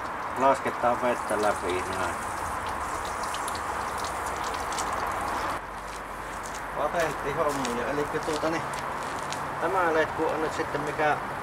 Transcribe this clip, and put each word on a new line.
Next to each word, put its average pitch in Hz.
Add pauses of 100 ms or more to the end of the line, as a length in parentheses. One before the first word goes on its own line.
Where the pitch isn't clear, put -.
(380)
lasketaan 123
vettä 110
läpi 92 (140)
näin. 90 (4000)
Patenttihommia. 139
Elikkä 147
tuota 151
niin, 165 (1000)
tämä 175
letku 156
on 151
nyt 147
sitten 156
mikä 147 (260)